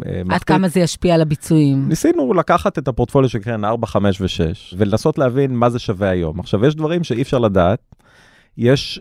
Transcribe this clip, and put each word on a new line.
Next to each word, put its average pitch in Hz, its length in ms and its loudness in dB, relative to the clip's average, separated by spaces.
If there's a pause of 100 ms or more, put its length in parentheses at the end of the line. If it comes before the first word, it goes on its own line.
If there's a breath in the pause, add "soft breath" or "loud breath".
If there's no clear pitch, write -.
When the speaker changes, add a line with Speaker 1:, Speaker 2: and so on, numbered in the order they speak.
(120)
Speaker 1:
אה, 92 80 -6
Speaker 2:
עד 90 80 -8
Speaker 1:
מחטית. 175 160 -4
Speaker 2:
כמה 185 240 2
זה 175 120 -2
ישפיע 175 340 0
על 165 80 4
הביצועים? 147 680 2
Speaker 1:
ניסינו 269 440 0
לקחת 175 440 0
את 143 100 -4
הפורטפוליו 131 420 2
של 113 100 -6
קרן 104 260 -4
ארבע, 117 220 -2
חמש 101 340 0
ושש, 87 560 -4
ולנסות 107 400 0
להבין 135 380 0
מה 120 140 2
זה 120 100 -2
שווה 98 300 -2
היום. 87 300 -2
עכשיו, 98 260 0
יש 151 100 2
דברים 156 280 -2
שאי 120 180 -4
אפשר 135 180 -2
לדעת. 98 400 2 (760 soft breath)
יש 123 440 0